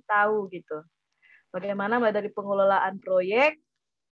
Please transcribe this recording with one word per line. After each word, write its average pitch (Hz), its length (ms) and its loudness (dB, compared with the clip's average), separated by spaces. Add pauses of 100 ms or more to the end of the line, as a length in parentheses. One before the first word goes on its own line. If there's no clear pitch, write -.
tahu 208 480 2
gitu. 160 240 -12 (720)
Bagaimana, 202 480 -4
Mbak, 220 160 2
dari 208 180 -4
pengelolaan 196 640 0
proyek, 196 640 0 (540)